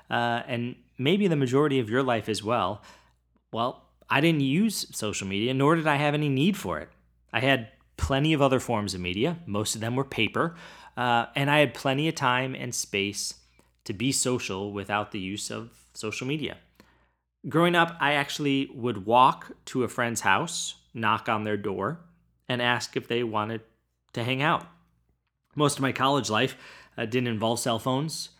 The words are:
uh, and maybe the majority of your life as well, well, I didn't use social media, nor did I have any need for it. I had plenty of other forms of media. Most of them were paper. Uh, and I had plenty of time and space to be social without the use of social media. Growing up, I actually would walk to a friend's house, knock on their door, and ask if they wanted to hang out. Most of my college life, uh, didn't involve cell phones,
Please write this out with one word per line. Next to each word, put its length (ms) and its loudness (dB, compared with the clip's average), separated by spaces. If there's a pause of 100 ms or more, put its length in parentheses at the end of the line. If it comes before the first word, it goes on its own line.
(100)
uh, 360 0
and 300 -6 (200)
maybe 300 2
the 100 4
majority 420 2
of 120 -2
your 120 2
life 260 0
as 140 -2
well, 380 -2 (720)
well, 320 -4 (240)
I 120 2
didn't 220 4
use 500 0
social 340 -6
media, 260 -2
nor 220 4
did 120 0
I 100 2
have 180 2
any 140 0
need 280 2
for 220 -6
it. 100 -10 (440)
I 80 0
had 280 2 (280)
plenty 360 0
of 80 2
other 200 4
forms 340 -2
of 60 -6
media. 440 -2
Most 300 -2
of 60 -8
them 160 -4
were 80 0
paper. 500 -2 (420)
Uh, 380 2
and 160 0
I 80 6
had 160 4
plenty 340 0
of 60 -4
time 400 0
and 200 -8
space 600 -4 (500)
to 80 -8
be 200 -2
social 600 -2
without 380 -2
the 80 -8
use 320 -6
of 200 -10 (220)
social 340 -6
media. 320 -6 (920)
Growing 260 4
up, 240 4
I 140 2
actually 600 0
would 320 -4
walk 460 6 (160)
to 160 -2
a 60 0
friend's 320 -2
house, 560 0 (180)
knock 340 0
on 140 0
their 140 -2
door, 440 -4 (480)
and 140 -2
ask 340 0
if 120 -6
they 160 0
wanted 380 -4 (500)
to 100 -4
hang 200 -2
out. 240 0 (920)
Most 220 2
of 40 -2
my 80 2
college 400 0
life, 260 0 (420)
uh, 80 -4
didn't 220 0
involve 300 0
cell 200 0
phones, 500 -4 (120)